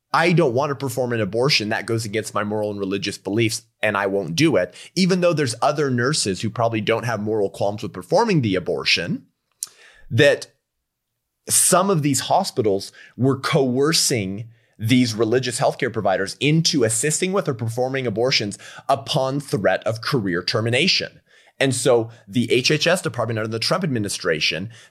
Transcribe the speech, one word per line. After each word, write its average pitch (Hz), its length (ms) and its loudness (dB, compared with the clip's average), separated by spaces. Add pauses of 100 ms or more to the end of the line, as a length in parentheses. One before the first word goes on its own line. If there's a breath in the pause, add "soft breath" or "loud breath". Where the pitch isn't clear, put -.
(120)
"I 165 200 4
don't 151 220 4
want 143 160 0
to 139 40 -4
perform 123 380 -4
an 113 80 -2
abortion, 110 480 0
that 107 180 -2
goes 113 180 -2
against 107 300 -6
my 104 80 0
moral 104 300 -2
and 101 80 -8
religious 98 360 -4
beliefs 110 460 -2 (220)
and 107 120 2
I 101 120 0
won't 95 260 -4
do 131 220 2
it," 90 180 0 (220 loud breath)
even 180 240 2
though 175 120 4
there's 143 300 -2
other 143 280 0
nurses 120 500 -2
who 107 100 -4
probably 113 300 0
don't 110 260 0
have 113 140 -4
moral 107 300 0
qualms 104 340 -4
with 87 80 -8
performing 170 500 2
the 95 140 2
abortion, 87 720 -2 (840 loud breath)
that 139 380 4 (1000)
some 185 400 2
of 170 140 2
these 139 200 2
hospitals 113 680 0 (260 loud breath)
were 135 220 2
coercing 123 1080 0 (320 soft breath)
these 120 320 4
religious 120 460 0
healthcare 135 340 -2
providers 95 460 0
into 151 460 2
assisting 151 480 0
with 190 160 -2
or 139 60 0
performing 123 520 -4
abortions 113 500 0 (320 loud breath)
upon 139 520 0
threat 95 440 0
of 113 160 -4
career 95 400 -2
termination. 120 800 0 (380 soft breath)
And 135 160 2
so 117 360 2 (180 loud breath)
the 113 240 0
H 127 180 2
H 151 160 0
S 175 160 2
department 113 380 -4
under 110 100 -4
the 113 80 -4
Trump 175 240 -2
administration 98 880 -2 (200 loud breath)